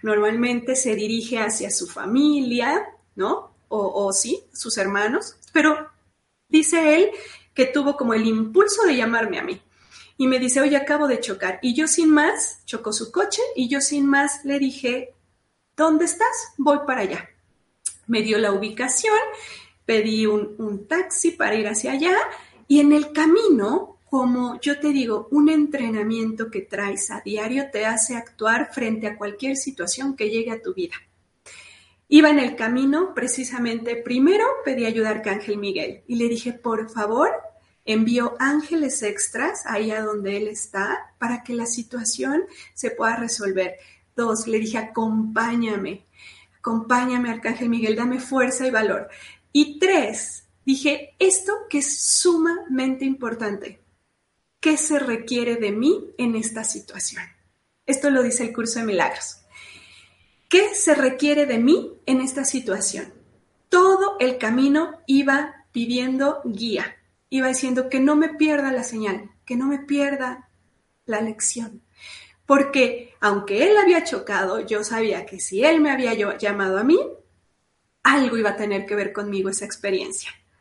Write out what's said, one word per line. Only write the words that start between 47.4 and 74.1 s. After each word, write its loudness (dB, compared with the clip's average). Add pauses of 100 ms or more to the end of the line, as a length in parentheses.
Miguel, 0
dame -2
fuerza 0
y 0
valor". 0 (440)
Y 2
tres, 0 (220)
dije, 0
"Esto 2 (180)
que 0
es -4
sumamente 0
importante, -6 (800)
¿qué 2
se 0
requiere -2
de -2
mí 0
en 0
esta -6
situación?". -8 (640)
Esto 2
lo 4
dice 0
el -6
Curso -4
de -4
Milagros. -2 (1120)
"¿Qué 4
se 4
requiere 2
de -2
mí 2 (120)
en 2
esta -4
situación?". -4 (560)
Todo 4
el 0
camino 2
iba 2
pidiendo -2
guía, -6 (340)
iba 0
diciendo, -2
"Que 0
no 4
me 4
pierda 0
la -2
señal, -6 (160)
que -4
no 0
me 0
pierda -4 (560)
la -2
lección". -6 (640)
Porque 2
aunque 2
él 6
había 6
chocado, -4